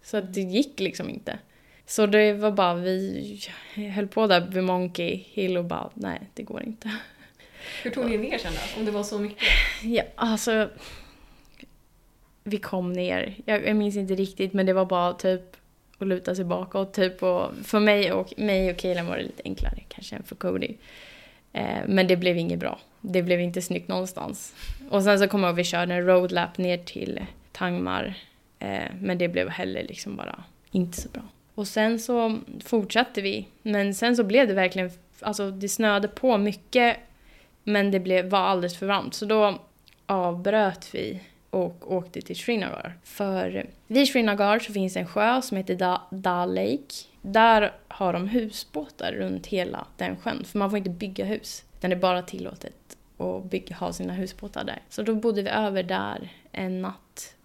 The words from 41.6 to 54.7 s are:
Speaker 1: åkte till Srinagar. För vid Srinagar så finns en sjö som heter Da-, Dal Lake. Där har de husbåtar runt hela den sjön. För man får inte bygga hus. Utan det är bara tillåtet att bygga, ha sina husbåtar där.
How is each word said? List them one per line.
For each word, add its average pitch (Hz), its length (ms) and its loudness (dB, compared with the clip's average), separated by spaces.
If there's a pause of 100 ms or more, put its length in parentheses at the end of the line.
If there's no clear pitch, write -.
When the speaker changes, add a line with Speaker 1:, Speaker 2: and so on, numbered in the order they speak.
Speaker 1:
åkte 175 300 -4
till 180 140 -10
Srinagar. 190 680 -4
För 190 600 -4 (200)
vid 269 220 6
Srinagar 208 500 4
så 226 140 -6
finns 190 240 -2
en 180 100 -4
sjö 233 360 2
som 220 140 -4
heter 190 180 -2
Da-, 180 260 2 (100)
Dal 185 440 0
Lake. 208 400 -2 (280)
Där 220 500 6 (160)
har 180 240 0
de 175 160 -2
husbåtar 240 840 -4
runt 185 340 -4
hela - 400 -4 (100)
den 185 200 -4
sjön. - 280 -6
För - 140 -6
man 196 120 2
får 214 60 0
inte 190 140 -2
bygga 190 340 -6
hus. - 400 -6 (140)
Utan 185 120 -2
det 180 60 2
är 180 40 -4
bara 180 220 2
tillåtet - 760 -14 (220)
att 185 260 -4
bygga, 185 320 -6
ha 175 160 -6
sina 180 200 -6
husbåtar 190 520 -8
där. - 240 -8